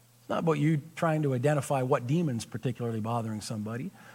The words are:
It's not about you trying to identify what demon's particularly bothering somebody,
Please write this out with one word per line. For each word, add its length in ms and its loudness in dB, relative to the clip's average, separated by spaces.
It's 60 -18
not 100 0
about 220 2
you 200 4
trying 280 2
to 120 2
identify 480 2
what 240 2
demon's 380 0
particularly 560 -4
bothering 400 -2
somebody, 500 -6